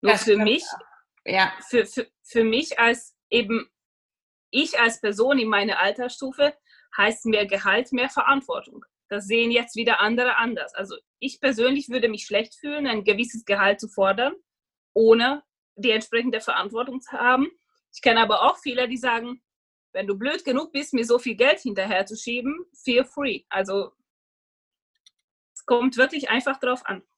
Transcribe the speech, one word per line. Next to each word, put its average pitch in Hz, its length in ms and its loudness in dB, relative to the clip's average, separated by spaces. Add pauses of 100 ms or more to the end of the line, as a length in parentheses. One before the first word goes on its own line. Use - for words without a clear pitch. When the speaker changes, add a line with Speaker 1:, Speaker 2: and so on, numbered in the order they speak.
Speaker 1:
Nur - 100 4
Speaker 2:
Das 208 120 2
Speaker 1:
für 226 80 4
Speaker 2:
stimmt, 208 120 4
Speaker 1:
mich, 247 220 0 (600)
Speaker 2:
ja. - 80 -6
Ja. 185 200 2 (160)
Speaker 1:
für, 226 160 2
für, - 220 -8 (140)
für - 220 0
mich 226 360 0
als 233 360 0 (140)
eben, 226 400 -2 (800)
ich 302 280 -2
als 233 220 2
Person 233 400 0
in 220 80 -2
meiner 202 320 0
Altersstufe 262 760 -2 (440)
heißt 214 300 0
mehr 214 180 2
Gehalt, 196 480 -2
mehr 254 160 -2
Verantwortung. - 760 -2 (240)
Das 208 180 -8
sehen 233 260 2
jetzt 233 240 0
wieder 214 240 0
andere 233 380 2
anders. 226 360 -4
Also 196 220 -10 (240)
ich - 200 -10
persönlich 262 500 0
würde 240 180 0
mich 214 180 -4
schlecht 214 300 -2
fühlen, 294 320 -6
ein 220 160 -2
gewisses 226 420 -2
Gehalt 202 340 2
zu 214 100 -12
fordern, 208 440 0 (600)
ohne 233 500 6 (320)
die 220 160 0
entsprechende 226 500 0
Verantwortung 233 600 -4
zu - 100 -20
haben. 262 360 2 (460)
Ich - 80 -18
kenne 226 200 4
aber 214 220 2
auch 294 160 4
viele, 247 280 -4
die 247 100 -6
sagen, 240 440 -4 (520)
„Wenn 196 140 -6
du 196 100 -2
blöd 277 280 -4
genug 285 260 -2
bist, 277 220 -6
mir 233 120 0
so 240 140 4
viel 233 160 -6
Geld 247 240 4
hinterher 196 460 -2
zu 220 100 -12
schieben, 247 580 -6
feel 247 300 2
free.“ 262 460 -6
Also 196 420 -4 (1600)
es - 120 -20
kommt 247 320 2
wirklich 277 320 0
einfach 262 300 -2
drauf 254 260 -4
an. 190 180 -8 (140)